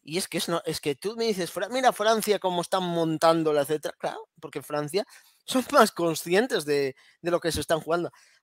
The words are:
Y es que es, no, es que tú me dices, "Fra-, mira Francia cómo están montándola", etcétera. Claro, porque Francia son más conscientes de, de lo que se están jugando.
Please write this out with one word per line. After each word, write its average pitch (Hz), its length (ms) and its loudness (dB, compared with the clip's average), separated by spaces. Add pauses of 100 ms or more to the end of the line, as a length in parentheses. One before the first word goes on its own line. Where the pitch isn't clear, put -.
Y 160 160 -6
es 190 100 -4
que 160 100 -4
es, - 100 -4
no, 170 160 -2
es 160 160 -4
que 147 140 -2
tú 208 220 -6
me 226 100 -2
dices, 190 240 -2
"Fra-, 190 180 -6
mira 254 240 2
Francia 214 460 2
cómo 180 240 0
están 185 220 -2
montándola", 165 760 2
etcétera. 151 360 -4
Claro, 262 300 -8 (120)
porque 143 220 -10
Francia 147 420 -2 (400)
son 254 280 0
más 247 180 8
conscientes 175 720 0
de, 143 300 0 (260)
de 170 100 -4
lo 170 100 0
que 170 100 -2
se 151 100 -2
están 165 200 0
jugando. 165 300 -2 (320)